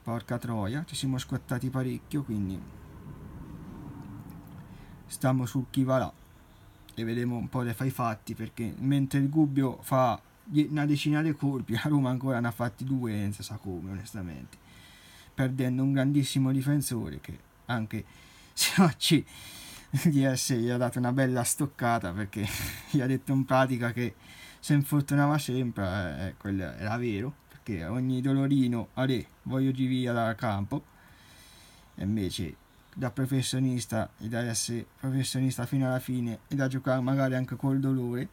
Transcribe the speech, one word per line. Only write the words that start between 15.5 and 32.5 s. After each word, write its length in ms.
un 80
grandissimo 600
difensore 680
che 180
anche 400
<laughs> 220
se 280
oggi 440
il 200
D 220
S 200
gli 160
ha 80
dato 220
una 120
bella 320
stoccata, 680
perché 360
<laughs> 220
gli 100
ha 40
detto 280
in 120
pratica 460
che 240
si 140
infortunava 640
sempre, 480
eh, 420
eh, 100
quello 260
era 340
vero, 360
perché 380
ogni 360
dolorino, 720
"Ale, 320
voglio 280
gi 140
via 280
dal 220
campo", 480
e 80
invece 520